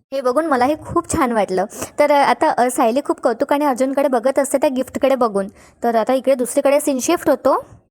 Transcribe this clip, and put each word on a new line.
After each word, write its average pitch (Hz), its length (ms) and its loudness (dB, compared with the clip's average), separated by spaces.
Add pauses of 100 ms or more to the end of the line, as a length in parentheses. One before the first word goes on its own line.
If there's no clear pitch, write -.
(140)
हे 269 80 -4
बघून 254 240 0
मलाही 277 300 2
खूप - 380 -6
छान 262 180 2
वाटलं. 185 340 0 (340)
तर 294 120 4
आता, 285 380 2
अ, 247 200 0
सायली 247 360 0
खूप - 160 -2
कौतुकाने 285 440 0
अर्जुनकडे 269 420 0
बघत 254 320 0
असते 277 180 0
त्या 302 120 2
गिफ्टकडे 262 460 0
बघून. 208 320 -2 (360)
तर 233 120 0
आता 226 180 0
इकडे 262 220 2
दुसरीकडे 277 440 0
सीन 285 200 -2
शिफ्ट 330 300 0
होतो 285 360 0 (260)